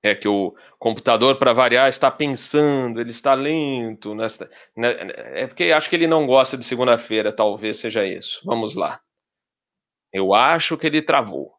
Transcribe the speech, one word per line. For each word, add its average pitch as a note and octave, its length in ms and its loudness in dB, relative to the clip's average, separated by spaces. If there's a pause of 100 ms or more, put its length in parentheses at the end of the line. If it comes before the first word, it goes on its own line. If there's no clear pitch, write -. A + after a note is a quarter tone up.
É G#2 140 2
que - 140 -4
o G2+ 260 0 (220)
computador, A#2 600 2
pra C3 160 4
variar, B2+ 360 4
está B2+ 200 2
pensando, C3+ 920 0
ele A#2+ 80 -6
está C3+ 240 0
lento, C3 800 -4
nesta, A2 340 -8 (260)
né, A#2 160 0 (500)
é C3 40 -4
porque E3+ 280 -2
acho D#3 160 0
que F3 60 0
ele E3 120 2
não D#3+ 180 2
gosta C3 320 4
de B2 60 -12
segunda-feira, A2+ 720 0
talvez G#2+ 460 -2
seja A2 260 -2
isso. - 400 -10
Vamos A2 300 -4
lá. E2 260 -4 (1120)
Eu F#2+ 200 0
acho D#3 440 2
que D#3 100 -4
ele D3+ 140 0
travou. A2+ 580 -4